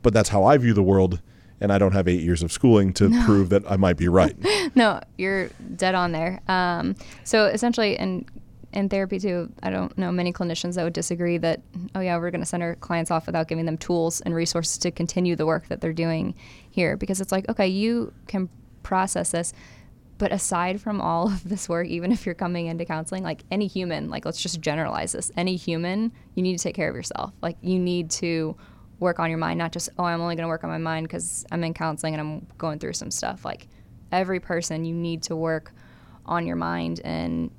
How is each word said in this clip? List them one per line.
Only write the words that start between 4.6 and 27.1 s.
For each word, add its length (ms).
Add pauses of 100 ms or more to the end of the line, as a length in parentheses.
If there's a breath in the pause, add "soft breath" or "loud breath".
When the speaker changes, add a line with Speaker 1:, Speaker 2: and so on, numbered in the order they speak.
Speaker 2:
No, 260 (180)
you're 320 (260)
dead 180
on 180
there. 360
Um, 460 (300 loud breath)
so 220
essentially, 520
in, 260 (480)
in 160
therapy 300
too, 340 (100)
I 80
don't 280
know 120
many 220
clinicians 440
that 80
would 100
disagree 440
that, 220 (340)
"Oh 60
yeah, 160
we're 140
gonna 160
send 160
our 140
clients 340
off 160
without 220
giving 180
them 100
tools 460
and 120
resources 440
to 120
continue 460
the 80
work 240
that 140
they're 100
doing 420 (360 loud breath)
here," 260
because 240
it's 120
like, 180
okay, 180
you 460 (140)
can 200 (340)
process 500
this, 200 (640 soft breath)
but 160
aside 480
from 220
all 260
of 180
this 220
work, 180
even 240
if 140
you're 100
coming 320
into 200
counseling, 360
like, 280
any 160
human, 420
like, 160
let's 160
just 220
generalize 500
this, 240
any 200
human, 540 (240 soft breath)
you 80
need 140
to 60
take 120
care 140
of 80
yourself. 360 (100)